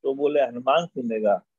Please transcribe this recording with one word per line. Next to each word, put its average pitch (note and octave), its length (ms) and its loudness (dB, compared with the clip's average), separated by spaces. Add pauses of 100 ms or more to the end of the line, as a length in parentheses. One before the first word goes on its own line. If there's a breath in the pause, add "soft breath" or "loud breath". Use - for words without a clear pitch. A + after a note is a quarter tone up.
तो C3+ 100 -2
बोले, C#3+ 280 0
"हनुमान C3 440 0
सुनेगा।" A2 600 -2 (120)